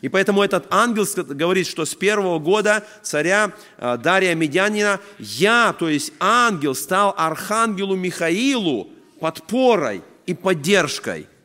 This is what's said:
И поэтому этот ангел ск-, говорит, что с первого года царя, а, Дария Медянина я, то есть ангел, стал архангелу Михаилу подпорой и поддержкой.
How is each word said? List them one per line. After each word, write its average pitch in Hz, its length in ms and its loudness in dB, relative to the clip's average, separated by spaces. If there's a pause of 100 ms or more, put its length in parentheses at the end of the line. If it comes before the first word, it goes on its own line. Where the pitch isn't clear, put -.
И 131 80 -4
поэтому 196 320 2
этот 196 300 0
ангел 214 340 2
ск-, 180 160 -6
говорит, 160 460 -2
что - 180 -6
с - 80 -8
первого 190 460 0
года 208 440 2 (200)
царя, 180 500 0 (240)
а, 123 200 -2
Дария 180 360 2
Медянина 190 680 0 (200)
я, 185 580 2
то 170 100 -2
есть 147 320 -2
ангел, 196 540 2
стал 190 420 0
архангелу 196 800 -2
Михаилу 180 920 -2 (320)
подпорой 160 840 0 (240)
и 180 80 -4
поддержкой. 156 960 -2 (180)